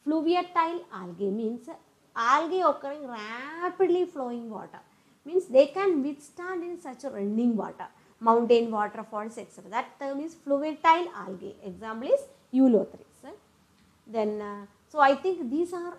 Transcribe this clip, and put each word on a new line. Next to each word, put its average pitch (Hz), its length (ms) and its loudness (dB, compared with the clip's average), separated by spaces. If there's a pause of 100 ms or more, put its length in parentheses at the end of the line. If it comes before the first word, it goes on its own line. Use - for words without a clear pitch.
fluviatile 339 760 0 (120)
algae 185 380 -6
means 226 380 -4 (480)
algae 294 440 2
occurring 294 460 0
rapidly 320 1000 0
flowing 240 420 -8
water. 196 320 -14 (460)
Means 359 200 0
they 262 200 8
can 359 360 0
withstand 349 600 -8
in 349 180 -10
such 262 240 -14
a 277 60 -6
running 220 460 0
water, - 300 -8 (340)
mountain 233 500 4
waterfalls, 214 680 -6
et 208 160 -16
cetera. 190 180 -20
That - 280 -6
term 277 220 -6
is 330 140 -10
fluviatile 311 800 2
algae. 190 400 -12 (100)
Example 220 440 -10
is 554 120 2 (340)
Eulothris. 254 800 2 (720)
Then, 214 340 -2
uh, 202 260 -12 (220)
so 302 120 -2
I 277 160 8
think 339 340 -2
these 339 220 0
are, 349 260 -8